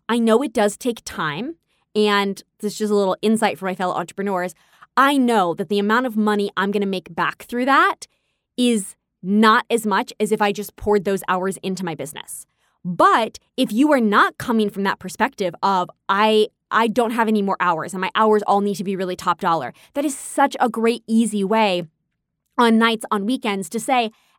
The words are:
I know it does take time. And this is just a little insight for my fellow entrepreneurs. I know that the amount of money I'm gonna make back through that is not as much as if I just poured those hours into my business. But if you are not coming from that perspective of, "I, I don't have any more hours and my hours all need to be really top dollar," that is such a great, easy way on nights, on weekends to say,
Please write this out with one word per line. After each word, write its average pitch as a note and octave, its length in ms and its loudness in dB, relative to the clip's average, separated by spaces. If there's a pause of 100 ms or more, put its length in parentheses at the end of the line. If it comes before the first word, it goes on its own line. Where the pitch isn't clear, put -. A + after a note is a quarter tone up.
I A#3+ 80 0
know A3+ 240 4
it C4+ 100 -4
does G#3 240 0
take - 300 -6
time. F#3 520 -8 (380)
And G3+ 460 0 (160)
this G#3 160 -6
is - 60 -12
just G#3+ 120 -2
a G#3 40 2
little G3 260 2
insight G#3+ 380 0
for F#3+ 60 -8
my F#3 100 -4
fellow F#3 180 -2
entrepreneurs. F3+ 600 -6 (440)
I C#4 160 4
know A3+ 380 2
that E3+ 160 -6
the G3+ 80 0
amount A3 300 0
of A3 100 -6
money G#3 400 0
I'm G3 140 -2
gonna G3+ 160 -2
make F#3 260 -6
back D#3+ 300 -4
through B3 220 -4
that D4+ 420 0 (500)
is A#3+ 380 0 (260)
not G#3+ 480 4
as A3+ 160 0
much G#3 340 -2
as G#3 120 0
if G#3+ 100 0
I G#3 100 0
just G3+ 240 -10
poured G#3 300 0
those G3 220 -2
hours F#3 300 -2
into F#3+ 280 -6
my E3 80 -4
business. - 540 -14 (360)
But A3+ 540 2 (200)
if C4 140 0
you C#4 200 4
are C4+ 100 4
not A#3 380 2
coming A3 320 0
from G3 140 -8
that G3 120 -2
perspective F#3+ 640 -4
of, F#3 300 0 (180)
"I, G#3+ 380 4 (240)
I A3+ 160 2
don't A#3+ 240 0
have A#3 160 0
any G#3+ 160 2
more G3 160 -2
hours F3 340 -2
and F#3+ 80 -6
my F#3+ 140 -4
hours G#3+ 320 4
all G3+ 140 4
need G3+ 160 -2
to G3+ 60 -6
be G3 120 -4
really F#3 200 -4
top F3 240 -2
dollar," D#3+ 320 -2 (220)
that C#4+ 100 -4
is D4+ 140 -4
such - 420 0
a B3 80 2
great, A3+ 380 0
easy G#3+ 380 2
way F#3+ 400 2 (720)
on A#3 220 6
nights, A3+ 320 0
on G3+ 160 -2
weekends G#3 420 -4
to A#3 100 -6
say, A#3+ 300 0 (300)